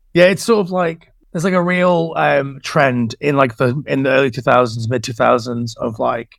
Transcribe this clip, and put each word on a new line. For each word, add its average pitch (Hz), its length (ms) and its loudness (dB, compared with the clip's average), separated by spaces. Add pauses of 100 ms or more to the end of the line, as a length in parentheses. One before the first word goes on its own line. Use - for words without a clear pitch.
(140)
Yeah, 170 100 6
it's 190 180 2
sort 220 240 2
of 185 60 -10
like, 170 340 -4 (260)
there's, 165 120 -4
like, 185 100 0
a 180 80 2
real, 175 540 0
um, 143 480 0
trend 123 560 2
in, 143 160 0
like, 135 200 2
the, 131 300 0
in 135 160 -2
the 131 80 0
early 135 220 2
two 127 100 -8
thousands, 120 460 2
mid 123 160 -2
two 127 80 -8
thousands 120 640 -2
of, 120 240 -8
like, 123 380 -4